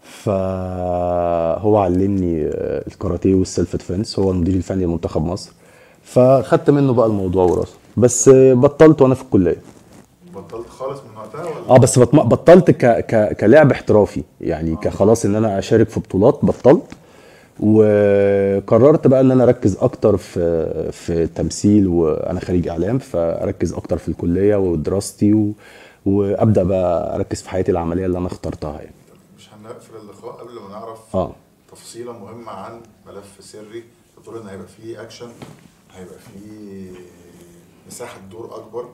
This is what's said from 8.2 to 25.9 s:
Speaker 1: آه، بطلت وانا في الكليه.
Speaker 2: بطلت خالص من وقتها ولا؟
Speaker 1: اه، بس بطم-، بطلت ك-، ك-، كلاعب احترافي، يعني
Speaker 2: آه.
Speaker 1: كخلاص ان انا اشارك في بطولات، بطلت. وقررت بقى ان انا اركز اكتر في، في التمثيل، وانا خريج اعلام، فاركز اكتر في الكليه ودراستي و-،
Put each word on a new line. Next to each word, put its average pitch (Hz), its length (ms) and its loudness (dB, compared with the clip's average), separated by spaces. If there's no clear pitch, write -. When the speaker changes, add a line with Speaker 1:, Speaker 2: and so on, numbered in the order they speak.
Speaker 1:
آه، 131 260 8
بطلت 151 480 6
وانا 131 140 4
في - 60 -16
الكليه. 87 360 0
Speaker 2:
بطلت 113 340 -16
خالص 135 300 -12
من 110 180 -20
وقتها 110 240 -16
ولا؟ 147 340 -2
Speaker 1:
اه، - 20 10
بس 127 220 4
بطم-، 135 240 4
بطلت 160 480 6
ك-، 117 340 2
ك-، 107 340 0
كلاعب 131 320 6
احترافي، - 520 0
يعني 80 300 -4
Speaker 2:
آه. 80 40 -4
Speaker 1:
كخلاص 101 500 0
ان 101 100 0
انا 107 240 -2
اشارك 110 300 0
في - 100 -6
بطولات، 107 440 0
بطلت. 170 400 2
وقررت 104 1500 2
بقى 131 140 4
ان 131 100 4
انا 127 120 2
اركز 117 380 0
اكتر 110 360 0
في، 82 760 -4
في 82 320 -4
التمثيل، 95 640 0
وانا 85 520 -2
خريج 90 280 -4
اعلام، 90 320 -4
فاركز 85 760 -6
اكتر 90 240 -6
في - 120 -10
الكليه 90 460 0
ودراستي 95 760 -2
و-، 104 180 0